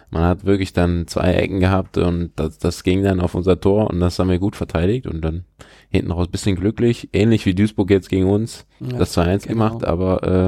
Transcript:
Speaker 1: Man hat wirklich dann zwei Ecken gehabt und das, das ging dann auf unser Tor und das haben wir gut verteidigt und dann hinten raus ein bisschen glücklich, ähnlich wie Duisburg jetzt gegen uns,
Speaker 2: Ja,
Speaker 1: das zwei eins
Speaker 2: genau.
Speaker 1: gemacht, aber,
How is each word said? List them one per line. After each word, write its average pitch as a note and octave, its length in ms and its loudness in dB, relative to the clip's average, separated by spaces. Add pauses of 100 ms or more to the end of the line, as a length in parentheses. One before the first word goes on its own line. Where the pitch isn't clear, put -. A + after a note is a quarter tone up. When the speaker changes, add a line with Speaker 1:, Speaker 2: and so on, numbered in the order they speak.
Speaker 1:
Man E2 140 -2
hat F2+ 240 2
wirklich G2 260 0
dann F2 340 0
zwei - 280 0
Ecken F#2 260 0
gehabt F#2 380 0
und F2 380 -2
das, D#2 220 -6
das - 260 -4
ging F#2+ 180 2
dann F#2+ 180 2
auf F2 140 -2
unser F#2+ 260 0
Tor G#2 300 2
und F2 100 -2
das F2 180 0
haben F#2 120 0
wir F2+ 80 2
gut G2+ 180 -2
verteidigt F2+ 500 -2
und D#2+ 160 -6
dann D#2+ 220 -4 (460)
hinten F#2 220 -2
raus F2 160 -2
ein - 20 -18
bisschen F#2+ 260 -2
glücklich, A2+ 560 0
ähnlich G#2+ 340 2
wie F#2+ 80 2
Duisburg G2+ 360 0
jetzt G2 180 4
gegen F#2+ 220 2
uns, G#2+ 340 -2 (160)
Speaker 2:
Ja, B2+ 180 -8
Speaker 1:
das - 140 -2
zwei F2 120 2
eins G2 220 0
Speaker 2:
genau. A2 240 0
Speaker 1:
gemacht, A#2 140 -6
aber, F#2 380 0 (260)